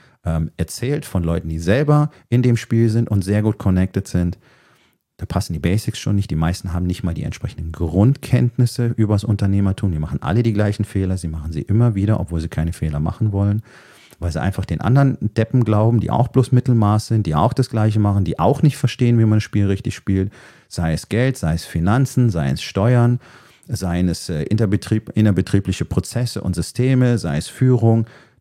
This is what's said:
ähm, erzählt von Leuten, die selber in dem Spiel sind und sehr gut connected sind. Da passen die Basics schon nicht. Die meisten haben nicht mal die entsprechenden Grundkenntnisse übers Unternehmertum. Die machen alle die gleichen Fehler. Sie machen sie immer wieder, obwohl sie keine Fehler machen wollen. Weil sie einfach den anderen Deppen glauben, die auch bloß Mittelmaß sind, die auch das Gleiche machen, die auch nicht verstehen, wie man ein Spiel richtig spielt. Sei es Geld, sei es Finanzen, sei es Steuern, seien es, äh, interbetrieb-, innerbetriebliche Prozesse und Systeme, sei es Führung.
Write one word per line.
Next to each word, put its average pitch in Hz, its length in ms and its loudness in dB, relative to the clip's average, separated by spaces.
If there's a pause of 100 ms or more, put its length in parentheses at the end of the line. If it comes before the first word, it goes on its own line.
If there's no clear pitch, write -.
(240)
ähm, 80 320 -2
erzählt 135 480 -6
von 87 200 -4
Leuten, 82 240 -2
die 80 100 -6
selber 147 540 2 (160)
in 120 140 2
dem 120 140 4
Spiel 113 340 2
sind 113 200 0
und 98 140 2
sehr 104 180 2
gut 107 160 0
connected 92 480 0
sind. 87 320 -2 (840)
Da - 60 -10
passen - 260 -4
die 80 60 -6
Basics 90 400 -2
schon 101 160 -2
nicht. 98 160 -2
Die 80 60 -2
meisten 85 360 -2
haben 87 140 -2
nicht 90 160 -4
mal 87 100 -2
die 80 120 -6
entsprechenden - 480 -8
Grundkenntnisse 117 1200 0
übers 104 280 2
Unternehmertum. 98 680 0
Die 80 80 -2
machen 78 240 -4
alle 113 220 0
die 113 80 2
gleichen 104 320 0
Fehler. 92 320 -2
Sie 85 100 -6
machen 80 260 -6
sie 78 100 -4
immer 110 340 2
wieder, 101 240 2
obwohl 82 200 -4
sie 80 60 -4
keine 82 260 -2
Fehler 76 280 -4
machen 101 320 -2
wollen. 101 300 0 (580)
Weil 90 100 -4
sie 73 100 -6
einfach 90 240 -2
den - 160 -4
anderen 135 400 2
Deppen 113 440 0
glauben, 110 340 2
die - 140 -2
auch 120 160 0
bloß 127 240 2
Mittelmaß 110 560 2
sind, 110 180 0
die 76 80 -2
auch 85 180 2
das 131 160 0
Gleiche 110 300 0
machen, 101 260 2
die 82 140 -4
auch 95 240 2
nicht 147 140 4
verstehen, 120 420 0
wie 113 60 4
man 107 140 4
ein - 20 2
Spiel 104 260 -2
richtig 98 300 -2
spielt. 95 360 -2 (360)
Sei 82 240 -2
es - 160 -4
Geld, 123 280 0
sei 80 180 -2
es 82 100 -4
Finanzen, 117 640 0
sei 76 200 -2
es 76 120 -4
Steuern, 120 560 2 (480)
seien 90 420 -2
es, - 200 -6
äh, 78 160 -4
interbetrieb-, 110 720 -2
innerbetriebliche 98 680 0
Prozesse - 580 -4
und 90 120 -4
Systeme, 123 640 0
sei 73 200 -4
es - 100 -6
Führung. 117 580 4 (340)